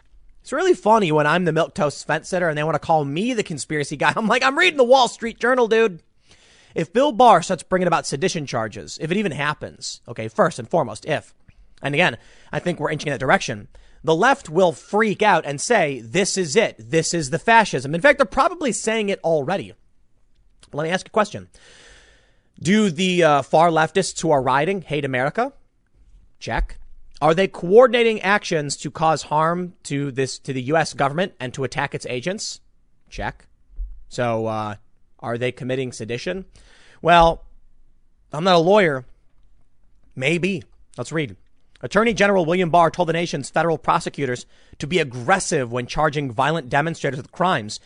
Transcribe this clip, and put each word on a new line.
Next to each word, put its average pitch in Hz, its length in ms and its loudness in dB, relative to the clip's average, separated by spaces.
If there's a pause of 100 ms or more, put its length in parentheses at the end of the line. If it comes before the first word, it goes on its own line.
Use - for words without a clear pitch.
(420)
It's - 120 -10
really 359 200 2
funny 208 380 2
when 151 160 2
I'm 175 160 2
the 165 80 0
milquetoast 156 540 -2
fence 156 240 -4
sitter 180 180 -2
and 151 100 -2
they 147 60 -2
wanna 151 160 -2
call 156 240 2
me 170 300 -4
the 214 100 -2
conspiracy 151 540 -6
guy. 151 160 2
<laughs> - 20 -12
I'm 214 120 -2
like, 254 160 2
"I'm 269 140 0
reading 349 200 2
the 262 60 4
Wall 247 260 6
Street - 300 -10
Journal, 247 280 2
dude." 214 340 0 (760)
If 160 180 -4
Bill 285 180 2
Barr 226 300 6
starts 180 220 -6
bringing 180 240 -2
about 165 200 0
sedition 170 380 -4
charges, 110 560 -8
if 156 100 -6
it 185 60 0
even 202 160 -2
happens, 143 760 -8
okay, 113 220 -10
first - 300 0
and 120 100 -14
foremost, 123 360 -4
if, 135 280 -6 (480)
and 139 120 -4
again, 147 240 2 (360)
I 151 60 -6
think 160 200 -4
we're 151 120 -4
inching 156 160 -6
in 143 60 -4
that 123 60 -6
direction, 131 480 -2 (360)
the 160 120 2
left 226 340 0
will 170 220 2
freak 208 520 -2
out 185 240 4
and 143 120 -6
say, 156 400 0
"This 117 380 -2
is 165 180 -4
it. 190 220 2
This 131 340 -2
is 160 200 -4
the 165 80 -4
fascism." 165 560 2
In 175 60 -6
fact, 285 180 4
they're 277 60 2
probably 320 460 -2
saying 220 380 -2
it 196 140 -4
already. 143 500 -2 (960)
But 139 80 -12
let 151 60 -4
me 165 80 -4
ask 185 160 -4
a - 40 -20
question. 151 360 -2 (1120)
Do 208 300 4
the, 180 320 2
uh, 147 180 6
far 165 280 4
leftists 160 520 0
who 165 100 0
are 139 120 4
rioting 151 400 0
hate 147 200 -4
America? 139 500 -2 (840)
Check. - 380 -4 (420)
Are 151 140 4
they 190 140 2
coordinating 226 760 4
actions 175 560 -2
to 151 140 -8
cause 160 320 0
harm 170 500 -2 (100)
to 143 280 -4
this, 131 280 -4
to - 140 -10
the 131 80 -4
U 139 160 0
S 156 160 -2
government 147 460 -2
and 151 140 -10
to 139 100 -6
attack 139 320 -4
its - 100 -12
agents? 127 560 -8 (480)
Check. - 380 -10 (600)
So, 117 380 -2
uh, 107 300 -6 (440)
are 120 180 -6
they 123 140 -2
committing 131 400 -6
sedition? 120 540 -8 (560)
Well, 165 420 6 (880)
I'm 156 140 -4
not 185 100 4
a 170 40 6
lawyer. 165 460 2 (1120)
Maybe. 165 480 0 (340)
Let's 120 140 -10
read. 147 240 -4 (460)
Attorney 202 320 2
General 190 320 2
William 175 240 0
Barr 165 200 6
told 165 200 0
the 165 40 0
nation's 165 360 -4
federal 160 280 0
prosecutors 160 680 -4 (340)
to 156 80 -8
be 170 120 0
aggressive 131 720 -2
when 123 140 -6
charging 147 440 -2
violent 135 380 -2
demonstrators 143 480 -2
with - 160 -14
crimes, 160 520 -2